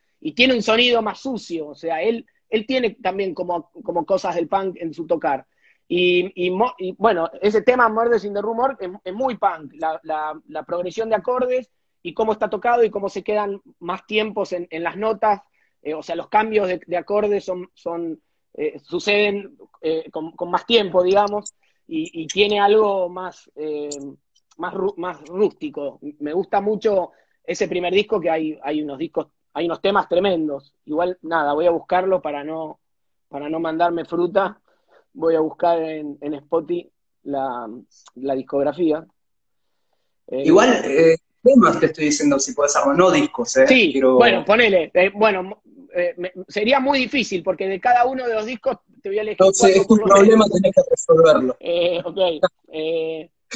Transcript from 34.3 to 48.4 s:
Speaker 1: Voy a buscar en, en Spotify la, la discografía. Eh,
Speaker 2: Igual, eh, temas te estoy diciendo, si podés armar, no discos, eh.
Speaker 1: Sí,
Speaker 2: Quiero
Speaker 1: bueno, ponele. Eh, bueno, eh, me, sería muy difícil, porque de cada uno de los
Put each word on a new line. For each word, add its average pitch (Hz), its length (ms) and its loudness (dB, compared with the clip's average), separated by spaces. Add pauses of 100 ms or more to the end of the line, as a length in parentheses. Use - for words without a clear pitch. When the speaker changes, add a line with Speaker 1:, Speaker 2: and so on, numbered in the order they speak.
Speaker 1:
Voy 165 220 0
a 160 60 2
buscar 170 400 0
en, 151 400 -8
en 147 140 -8
Spotify 165 540 -6 (340)
la, 131 460 -6 (460)
la 135 180 -6
discografía. 147 720 -2 (1200)
Eh, 135 180 -6
Speaker 2:
Igual, 196 400 6
eh, 165 320 4 (260)
temas 214 380 6
te 160 60 4
estoy 156 180 -4
diciendo, 147 340 2
si 127 140 -6
podés 143 240 0
armar, 139 180 2
no 180 160 6
discos, - 460 0
eh. 135 100 8
Speaker 1:
Sí, 151 240 6
Speaker 2:
Quiero 131 240 4
Speaker 1:
bueno, 196 300 4
ponele. 196 480 2
Eh, 190 200 4
bueno, 202 480 0 (320)
eh, 175 220 -2
me, 175 160 -8 (160)
sería 240 320 2
muy 269 200 2
difícil, 208 440 -2
porque 190 240 -4
de 190 140 -6
cada 240 240 4
uno 262 200 -4
de 233 100 -2
los 214 100 -2